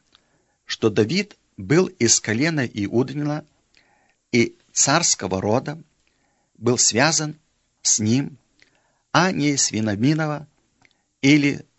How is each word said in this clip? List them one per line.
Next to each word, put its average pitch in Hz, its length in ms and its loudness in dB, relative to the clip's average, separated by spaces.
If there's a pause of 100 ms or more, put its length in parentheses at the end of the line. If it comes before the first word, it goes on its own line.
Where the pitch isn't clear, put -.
(640)
что - 240 -2
Давид 113 480 0 (200)
был 143 300 2
из - 340 0
колена 135 440 -2
Иудинина 139 800 -4 (880)
и 117 240 0 (160)
царского 101 680 0
рода, 135 400 -2 (760)
был 120 220 0
связан 151 600 0 (440)
с - 180 0
ним, 127 380 0 (760)
а 180 200 2
не 143 260 0
с - 140 -2
Вениаминова 139 760 -2 (760)
или 143 440 2 (140)